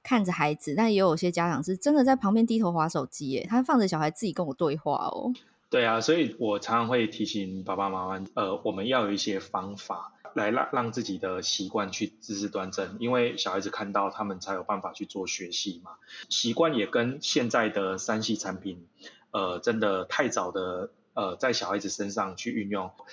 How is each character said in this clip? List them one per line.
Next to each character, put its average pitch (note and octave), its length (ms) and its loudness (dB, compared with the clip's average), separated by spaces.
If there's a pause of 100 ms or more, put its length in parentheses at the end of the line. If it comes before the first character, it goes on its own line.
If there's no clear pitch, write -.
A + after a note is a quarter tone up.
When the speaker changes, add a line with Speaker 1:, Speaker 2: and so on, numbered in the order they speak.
Speaker 1:
看 A3+ 200 4
着 F3+ 80 2
孩 D#3 240 2
子， D3+ 220 -4
但 A3 160 4
也 G3 80 6
有 F3 160 6
些 F3 160 2
家 F3 180 2
长 E3 140 0
是 F#3 100 0
真 C#4+ 200 4
的 C4+ 100 8
在 C4+ 100 8
旁 G#3+ 200 2
边 A3+ 120 6
低 A3+ 120 2
头 G3 120 4
滑 E3 160 2
手 D#3+ 200 0
机 C#3 240 -6
耶， B2+ 180 -2
他 A#3+ 140 4
放 B3+ 180 4
着 G3 80 6
小 E3 100 0
孩 D#3 120 2
自 - 160 -4
己 E3+ 80 0
跟 F3+ 120 0
我 C#3 60 -4
对 D3+ 240 2
话 D3 300 0
哦。 - 260 -2 (380)
Speaker 2:
对 A#2+ 160 4
啊， A2+ 160 2
所 D#3 120 6
以 D3 240 2
我 G#2+ 200 2
常 A2+ 220 0
常 A#2 60 0
会 A#2+ 200 4
提 - 180 -2
醒 F#2+ 400 -4
爸 F#2+ 100 -4
爸 G2 140 0
妈 F#2 180 -4
妈， F#2+ 280 -6
呃， F#2+ 280 0
我 A2+ 80 -2
们 F#2+ 160 -4
要 B2 200 2
有 G2+ 40 0
一 G2+ 60 0
些 F#2+ 240 -2
方 G2 380 -6
法 - 340 -10 (220)
来 G#2+ 160 2
让， B2+ 220 2
让 A#2+ 200 0
自 A#2+ 100 -2
己 G2 140 -4
的 F#2 240 -4
习 F#2 300 -2
惯 G2+ 200 -2
去 G2+ 160 -4 (140)
姿 - 140 -8
势 G2+ 160 -4
端 F#2+ 200 -4
正， F#2+ 300 -6
因 A#2 100 0
为 A#2+ 280 2
小 F#2+ 140 -2
孩 G2 80 0
子 G2 100 -4
看 G2+ 200 -6
到 G2 200 0
他 - 120 -6
们 G2 160 -4
才 G2 140 -6
有 F2+ 100 -4
办 G2 200 -4
法 F#2 100 -6
去 G2+ 140 -8
做 F#2+ 200 -6
学 F2 240 -6
习 F2 320 -6
嘛。 - 100 -20 (360)
习 - 240 0
惯 D#3+ 240 2
也 G2+ 100 0
跟 B2 360 0
现 B2 260 0
在 A2+ 220 2
的 F#2+ 260 -2
三 A2 260 -2
C G#2+ 140 -2
产 F#2 240 -6
品， F2 260 -12 (440)
呃， F#2 280 -2
真 A2+ 220 0
的 F#2+ 240 2
太 B2+ 240 0
早 F2+ 240 -2
的， F#2 380 -4 (240)
呃， F#2 200 -2
在 B2+ 180 0
小 F#2 160 -2
孩 G2+ 120 0
子 G2+ 80 -4
身 G2+ 240 -6
上 G2 240 -2
去 - 160 -6
运 G2+ 160 -4
用， F#2+ 240 -4 (200)